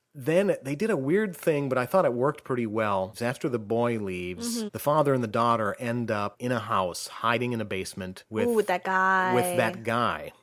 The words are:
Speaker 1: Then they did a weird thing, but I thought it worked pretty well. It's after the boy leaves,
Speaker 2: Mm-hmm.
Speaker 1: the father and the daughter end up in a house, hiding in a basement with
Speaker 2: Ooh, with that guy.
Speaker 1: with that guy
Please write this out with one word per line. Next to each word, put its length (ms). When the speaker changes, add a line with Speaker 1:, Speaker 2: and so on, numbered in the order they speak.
Speaker 1:
Then 500
they 120
did 140
a 80
weird 400
thing, 320
but 80
I 80
thought 200
it 80
worked 300
pretty 240
well. 460
It's 80
after 260
the 120
boy 400
leaves, 580
Speaker 2:
Mm-hmm. 160
Speaker 1:
the 60
father 340
and 100
the 60
daughter 500
end 320
up 280
in 120
a 80
house, 480
hiding 460
in 80
a 40
basement 640
with 180
Speaker 2:
Ooh, 80
with 120
that 160
guy. 520
Speaker 1:
with 220
that 260
guy 600